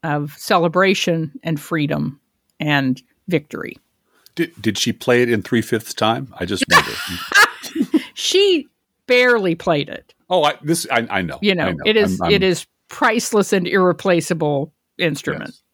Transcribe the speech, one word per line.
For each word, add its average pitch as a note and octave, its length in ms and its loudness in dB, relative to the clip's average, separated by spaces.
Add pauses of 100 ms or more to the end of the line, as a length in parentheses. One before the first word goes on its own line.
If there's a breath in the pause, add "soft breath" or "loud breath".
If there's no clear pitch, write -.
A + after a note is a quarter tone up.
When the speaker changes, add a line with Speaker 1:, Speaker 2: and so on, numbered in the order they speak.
Speaker 1:
of D3 340 -4
celebration F3 920 0 (120)
and D#3+ 160 -4
freedom D3 600 -4 (400)
and C#3 420 0 (260)
victory. D3 500 -6 (580 soft breath)
Speaker 2:
Did, E3 160 -4 (100)
did G#2 160 -2
she - 140 -2
play B2 320 2
it A#2+ 60 0
in A2 120 0
three-fifths - 520 -2
time? A#2+ 440 -2
I F2+ 80 -6
just F#2 240 -4
wonder. - 220 2
Speaker 1:
<laughs> - 1120 -2 (100)
She F#4 540 2 (400)
barely A#3+ 480 4
played D3+ 340 -2
it. - 240 -16 (160)
Speaker 2:
Oh, F3+ 140 4
I, D3 180 4
this, D#3+ 280 -2
I, A#2+ 200 2
I G2 120 0
know. - 200 -6
Speaker 1:
You G3+ 120 2
know, E3 120 -2
Speaker 2:
I F3+ 60 -2
know. D#3 140 -6
Speaker 1:
it A3 120 2
is, G3 240 0
Speaker 2:
I'm, E3+ 60 0
I'm E3+ 60 4
Speaker 1:
it F#3 100 2
is F#3 220 0 (220)
priceless A3+ 680 0
and F3+ 140 0
irreplaceable E3 1040 0 (240)
instrument - 540 -4
Speaker 2:
Yes. - 100 -20 (120)